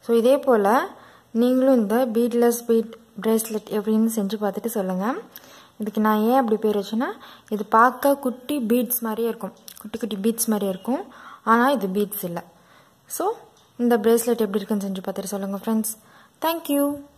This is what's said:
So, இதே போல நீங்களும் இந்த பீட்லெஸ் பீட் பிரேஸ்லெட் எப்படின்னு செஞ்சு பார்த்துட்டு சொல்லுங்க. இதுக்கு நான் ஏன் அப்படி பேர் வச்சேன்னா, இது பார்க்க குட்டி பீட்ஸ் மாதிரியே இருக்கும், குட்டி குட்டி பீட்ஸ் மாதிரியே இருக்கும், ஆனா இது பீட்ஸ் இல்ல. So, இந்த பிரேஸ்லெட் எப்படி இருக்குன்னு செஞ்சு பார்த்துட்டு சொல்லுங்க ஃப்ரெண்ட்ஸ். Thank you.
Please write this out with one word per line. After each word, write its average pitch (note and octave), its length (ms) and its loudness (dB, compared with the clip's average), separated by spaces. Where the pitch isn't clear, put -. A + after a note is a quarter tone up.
So, - 40 -20
இதே B3 140 6
போல A3 300 4
நீங்களும் B3+ 380 4
இந்த G#3+ 160 0
பீட்லெஸ் A#3 540 2
பீட் A3+ 240 0
பிரேஸ்லெட் A3 520 -2
எப்படின்னு A3 400 2
செஞ்சு G3+ 280 -2
பார்த்துட்டு G3+ 340 -4
சொல்லுங்க. F#3 280 -2
இதுக்கு G#3+ 240 -4
நான் G#3+ 240 2
ஏன் B3+ 100 4
அப்படி A3 240 2
பேர் G#3 160 0
வச்சேன்னா, A3 280 -4
இது G#3 80 -4
பார்க்க B3 340 4
குட்டி B3+ 320 -6
பீட்ஸ் A#3+ 360 0
மாதிரியே A3+ 260 -4
இருக்கும், A3 220 -10
குட்டி G#3+ 200 -12
குட்டி G#3+ 220 -6
பீட்ஸ் A3+ 300 0
மாதிரியே G3+ 200 -2
இருக்கும், B3 300 -6
ஆனா A#3 140 4
இது G3 120 -2
பீட்ஸ் G3+ 320 -4
இல்ல. E3+ 100 -8
So, D#4+ 100 -4
இந்த A#3+ 220 4
பிரேஸ்லெட் A#3 400 2
எப்படி G#3 140 -2
இருக்குன்னு G3+ 280 -4
செஞ்சு F#3+ 180 -6
பார்த்துட்டு G3 300 -8
சொல்லுங்க G3 280 -6
ஃப்ரெண்ட்ஸ். A3 300 -2
Thank E4 200 -4
you. C#4+ 100 2